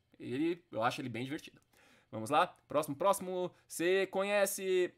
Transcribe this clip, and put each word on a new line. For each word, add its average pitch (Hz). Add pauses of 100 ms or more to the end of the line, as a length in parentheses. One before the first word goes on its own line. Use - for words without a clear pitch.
(180)
Ele, 151
eu 110
acho 131
ele 127
bem 117
divertido. - (500)
Vamos 110
lá, 165 (200)
próximo, 143
próximo. 185 (140)
Você 185
conhece 190